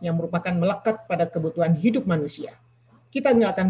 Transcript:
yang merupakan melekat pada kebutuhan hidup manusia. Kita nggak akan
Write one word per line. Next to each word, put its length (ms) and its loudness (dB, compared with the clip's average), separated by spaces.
yang 160 -2
merupakan 320 -4
melekat 560 -2
pada 180 -2
kebutuhan 540 0
hidup 260 2
manusia. 480 -4
Kita 240 2
nggak 240 4
akan 120 2